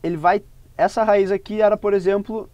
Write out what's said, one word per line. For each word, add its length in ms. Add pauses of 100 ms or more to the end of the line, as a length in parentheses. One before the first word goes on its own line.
Ele 140
vai, 260 (320)
essa 280
raiz 280
aqui 300
era, 160
por 160
exemplo 600